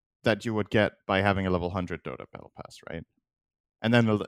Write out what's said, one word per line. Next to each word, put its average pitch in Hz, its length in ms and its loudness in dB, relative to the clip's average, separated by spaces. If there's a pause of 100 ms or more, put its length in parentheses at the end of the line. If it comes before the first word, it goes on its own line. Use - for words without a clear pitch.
(240)
that 107 220 0
you 113 80 -4
would 104 160 -2
get 104 240 2 (140)
by 95 140 2
having 98 240 2
a 92 40 0
level 90 220 0
hundred 90 320 -6
Dota 65 280 -12
Battle - 240 -18
Pass, - 220 -20 (120)
right? 82 140 -12 (800)
And 113 120 2
then 117 140 6
a 107 60 2
li-, 98 140 -2